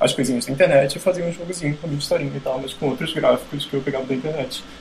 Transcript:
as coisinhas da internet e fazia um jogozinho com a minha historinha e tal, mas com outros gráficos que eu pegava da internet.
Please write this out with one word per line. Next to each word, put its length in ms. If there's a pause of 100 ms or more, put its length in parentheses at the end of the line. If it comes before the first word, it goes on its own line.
as 120
coisinhas 340
da 60
internet 440
e 20
fazia 260
um 80
jogozinho 440
com 100
a 20
minha 120
historinha 340
e 60
tal, 180
mas 160
com 140
outros 240
gráficos 540
que 80
eu 60
pegava 260
da 80
internet. 500 (160)